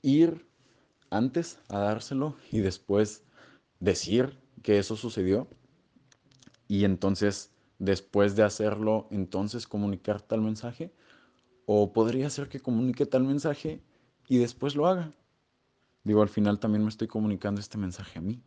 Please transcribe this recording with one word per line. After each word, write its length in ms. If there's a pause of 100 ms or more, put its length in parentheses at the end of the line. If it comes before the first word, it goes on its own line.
ir 460 (600)
antes 580
a 120
dárselo 580 (160)
y 60
después 640 (580)
decir 580 (220)
que 180
eso 160
sucedió. 540 (1200)
Y 160
entonces, 680 (280)
después 580
de 60
hacerlo, 680
entonces 560
comunicar 540
tal 180
mensaje. 540 (720)
O 260
podría 380
ser 180
que 140
comunique 440
tal 200
mensaje 580 (460)
y 80
después 400
lo 100
haga". 260 (920)
Digo, 160
al 80
final 300
también 240
me 80
estoy 180
comunicando 500
este 180
mensaje 420
a 20
mí. 260